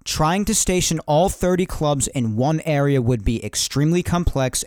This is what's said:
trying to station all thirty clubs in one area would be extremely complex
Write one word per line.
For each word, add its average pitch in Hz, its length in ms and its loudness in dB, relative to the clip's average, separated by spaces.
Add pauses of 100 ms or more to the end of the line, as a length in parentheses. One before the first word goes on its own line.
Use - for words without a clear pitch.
trying 175 400 0
to 220 100 0
station 175 460 0
all 156 260 2
thirty 180 380 0
clubs 143 420 -2
in 113 300 -2
one 156 240 0
area 143 400 2
would 113 240 0
be 113 180 0
extremely 156 580 0
complex 151 640 0